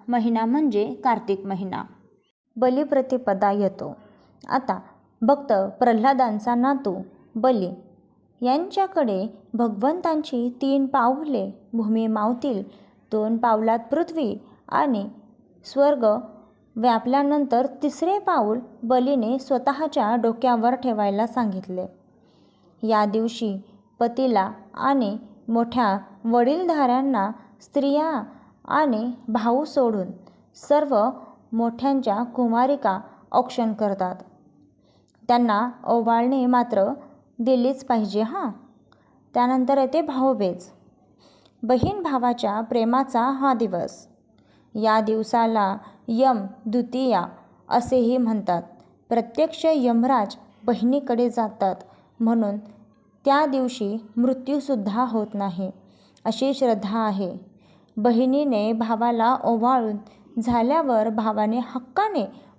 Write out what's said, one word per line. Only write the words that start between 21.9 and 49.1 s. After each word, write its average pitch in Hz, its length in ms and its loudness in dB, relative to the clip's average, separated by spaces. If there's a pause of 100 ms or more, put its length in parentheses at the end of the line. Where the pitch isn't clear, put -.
या 214 160 4
दिवशी 220 540 -2 (420)
पतीला 233 520 0 (220)
आणि 233 440 0 (300)
मोठ्या 233 500 0 (260)
वडीलधाऱ्यांना 254 1080 2 (300)
स्त्रिया 285 640 0 (420)
आणि 247 480 0 (160)
भाऊ 233 360 0
सोडून 226 420 0 (480)
सर्व 269 560 2 (420)
मोठ्यांच्या 233 720 0
कुमारिका 240 800 0 (320)
औक्षण 240 400 0
करतात. 196 440 -2 (1120)
त्यांना 233 420 2 (140)
ओवाळणे 233 600 2
मात्र 240 460 2 (460)
दिलीच 254 460 2
पाहिजे 214 380 0
हां. 269 280 -4 (840)
त्यानंतर 254 440 2
येते 269 220 2
भाऊबीज. 254 680 -2 (920)
बहीण 254 400 0
भावाच्या 240 580 -2
प्रेमाचा 240 600 -2
हा 269 340 0
दिवस. 196 520 -6 (680)
या 220 260 2
दिवसाला 220 760 0 (320)
यम 233 380 2 (200)
द्वितीया 240 600 0 (420)
असेही 247 480 2
म्हणतात. 202 460 0 (460)
प्रत्यक्ष 240 640 0